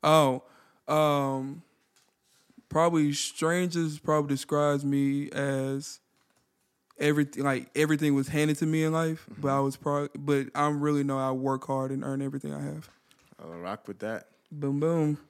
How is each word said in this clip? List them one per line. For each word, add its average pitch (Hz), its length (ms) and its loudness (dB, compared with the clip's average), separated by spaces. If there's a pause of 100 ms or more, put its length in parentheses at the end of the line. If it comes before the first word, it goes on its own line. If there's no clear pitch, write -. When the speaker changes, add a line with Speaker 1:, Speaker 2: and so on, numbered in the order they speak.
Speaker 1:
Oh, 151 400 4 (440)
um, 143 760 0 (1040)
probably 160 420 4
strangers 165 880 -2
probably 151 360 0
describes 143 500 0
me 139 460 0
as 139 680 -4 (1000)
everything. 147 460 0
Like, 135 320 -2
everything 151 400 2
was 139 140 0
handed 151 300 2
to 170 60 0
me 156 180 2
in 156 100 0
life, 160 320 -2 (120)
but 143 120 -2
I - 60 2
Speaker 2:
Mm-hmm. 139 100 2
Speaker 1:
was 135 100 -2
pro-, 143 320 -2 (100)
but 143 380 0
I 147 140 2
really 147 340 2
know 139 160 0
I 131 120 0
work 131 360 -2
hard 135 240 -2
and 135 140 -4
earn 135 160 -4
everything 139 320 -6
I 143 80 -6
have. 151 260 -10 (560)
Speaker 2:
I'll 80 60 -14
rock 87 400 -10
with 98 100 -12
that. 110 280 -8 (220)
Speaker 1:
Boom, 143 300 -4
boom. 156 380 2 (120)